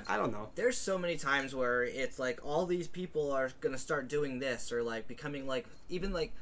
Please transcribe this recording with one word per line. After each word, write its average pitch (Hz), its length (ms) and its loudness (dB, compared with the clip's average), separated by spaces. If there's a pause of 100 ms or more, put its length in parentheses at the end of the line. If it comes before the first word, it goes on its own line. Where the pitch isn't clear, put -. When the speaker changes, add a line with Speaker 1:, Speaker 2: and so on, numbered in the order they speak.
Speaker 1:
I 196 100 2
don't 180 140 2
know. 104 240 -4
Speaker 2:
There's 240 200 2
so 190 220 0
many 175 180 0
times 135 380 0
where 123 300 2
it's 127 340 -2
like, 127 260 -2
all 156 220 2
these 175 220 0
people 160 420 -2
are 131 200 2 (100)
gonna 135 180 0
start 139 300 0
doing 143 320 0
this, 120 320 0
or, 120 100 2
like, 113 260 -2
becoming, 139 380 -4
like, 135 200 0 (220)
even, 185 240 0
like, 160 300 0